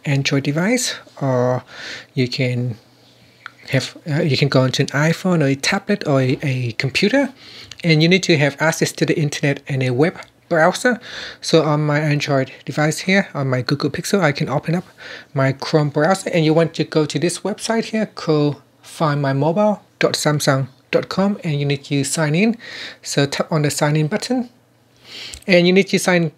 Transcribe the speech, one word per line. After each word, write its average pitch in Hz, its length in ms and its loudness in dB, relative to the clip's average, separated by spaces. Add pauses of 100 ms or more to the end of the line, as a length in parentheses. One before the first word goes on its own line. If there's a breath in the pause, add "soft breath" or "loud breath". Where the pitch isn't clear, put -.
Android 139 380 0
device, 180 520 -2 (260)
or 127 440 0 (480 loud breath)
you 127 160 0
can 123 480 -2 (920)
have, - 260 -2 (120)
uh, 147 120 0
you 143 160 2
can 147 100 2
go 131 160 4
into 131 200 0
an 120 60 -2 (220)
iPhone 175 320 0
or 135 40 2
a 139 80 2
tablet 202 520 -2
or 139 140 2
a, 131 200 0
a 127 360 -2
computer, 247 560 0 (500 loud breath)
and 156 180 4
you 165 60 6
need 185 160 4
to 170 140 4
have 139 240 2
access 160 320 0
to 160 120 -2
the - 140 0
internet 143 480 -2
and 131 160 -2
a 127 60 0
web 139 280 0 (300)
browser. 180 520 2 (420 loud breath)
So 160 220 2
on 151 220 0
my 147 140 2
Android 147 520 0 (140)
device 151 320 -2
here, 190 380 0
on 135 160 -2
my 127 100 0
Google 143 300 -2
Pixel, 185 300 -2
I 151 100 4
can 147 180 -4
open 214 240 -2
up 180 100 -2 (480 loud breath)
my 135 200 0
Chrome 147 380 0
browser, 160 440 0
and 170 100 2
you 156 120 4
want 165 180 2
to 156 100 -4
go 156 220 0
to 147 140 -4
this 165 220 -2
website 226 420 -2
here, 220 240 -4
called 147 520 0 (220)
find 147 400 -2
my 139 100 0
mobile 170 520 2 (160)
dot 147 140 0
samsung 139 560 0 (200)
dot 147 180 0
com, 196 360 -2
and 147 160 -2
you 147 80 -2
need 143 160 -2
to 139 200 -2
sign 151 300 -2
in. 214 240 2 (460 loud breath)
So 139 240 0
tap - 240 -6
on 156 100 2
the 147 80 2
sign 151 260 0
in 156 120 2
button, 240 420 -2 (960 loud breath)
and 175 220 6
you 180 60 4
need 196 160 4
to 185 100 0
sign 170 380 2